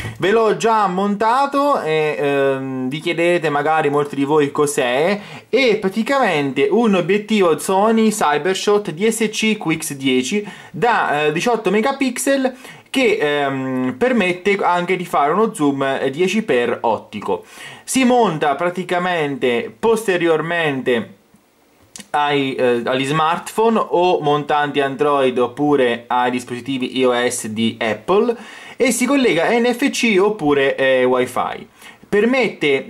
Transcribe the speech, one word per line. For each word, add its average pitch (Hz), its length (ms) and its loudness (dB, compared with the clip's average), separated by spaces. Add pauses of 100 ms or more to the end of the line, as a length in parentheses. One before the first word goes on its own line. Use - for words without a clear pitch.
(180)
Ve 175 140 0
l'ho 220 260 2
già 214 300 2
montato 226 920 0
e, 156 380 0
ehm, 135 680 0
vi 151 100 -6
chiederete 170 500 0
magari 147 400 0
molti 143 260 -2
di 139 80 0
voi 143 280 2
cos'è. 147 680 0 (280)
È 240 300 2
praticamente 190 920 0
un 214 240 2
obiettivo 185 640 2
Sony 220 500 2
Cybershot 202 800 0
D 180 180 -2
S 226 220 0
C 214 300 -2
Q 160 180 -2
X 160 160 -8
dieci 135 540 -2 (240)
da, 156 540 0
eh, 151 60 2
diciotto 220 380 0
megapixel 262 840 0 (340)
che, 254 320 2
ehm, 131 760 -2
permette 202 640 0
anche 175 360 0
di 175 80 -6
fare 147 260 0
uno 214 220 0
zoom, 143 280 0
eh, 131 280 -2
dieci 185 340 0
per 120 380 0
ottico. 101 640 -4 (380)
Si 262 200 0
monta 185 520 2
praticamente 170 1200 -2
posteriormente 160 1400 0 (960)
ai, 143 440 0
eh, 123 300 2
agli 131 200 -2
smartphone 175 840 0
o 175 320 2
montanti 147 580 0
Android 135 580 0
oppure 123 720 0
ai 123 240 0
dispositivi 123 680 -6
I 127 60 2
O 123 80 4
S 120 340 -2
di 113 320 -2
Apple 196 560 0 (400)
e 247 160 2
si - 140 0
collega 220 520 2
N 233 160 2
F 262 160 0
C 220 300 0
oppure, 143 560 2
eh, 131 280 2
Wi-Fi. 127 640 -2 (400)
Permette 202 840 0